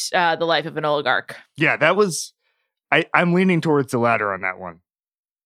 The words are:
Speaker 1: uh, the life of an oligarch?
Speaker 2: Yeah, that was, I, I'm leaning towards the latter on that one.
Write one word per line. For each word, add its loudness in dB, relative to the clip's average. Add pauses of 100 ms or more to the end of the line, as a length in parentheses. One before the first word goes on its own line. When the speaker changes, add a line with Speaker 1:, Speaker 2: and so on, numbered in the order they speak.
(140)
Speaker 1:
uh, 2
the -4
life 0
of -8
an -4
oligarch? -2 (220)
Speaker 2:
Yeah, 2
that 4
was, -2 (580)
I, 2
I'm 2
leaning 2
towards 0
the -2
latter 0
on -8
that -6
one. -14 (680)